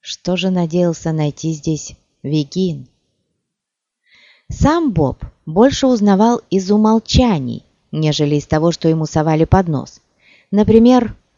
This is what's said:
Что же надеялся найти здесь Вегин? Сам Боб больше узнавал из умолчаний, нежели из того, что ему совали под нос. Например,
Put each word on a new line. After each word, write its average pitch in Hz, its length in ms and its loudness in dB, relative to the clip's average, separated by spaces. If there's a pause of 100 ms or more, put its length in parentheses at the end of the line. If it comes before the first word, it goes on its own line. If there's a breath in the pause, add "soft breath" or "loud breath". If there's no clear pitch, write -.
Что - 360 -8
же 180 120 -4
надеялся 170 640 -2
найти 156 400 -4
здесь 151 420 -6 (280)
Вегин? 147 680 -4 (1600 soft breath)
Сам 311 440 0
Боб 147 300 -2 (220)
больше 233 420 2
узнавал 220 640 2
из 190 220 -2
умолчаний, 214 960 0 (280)
нежели 151 440 0
из 143 100 -4
того, 160 260 0
что - 160 -2
ему 160 160 0
совали 156 400 0
под 190 240 2
нос. - 320 -6 (500 soft breath)
Например, 226 640 4 (240)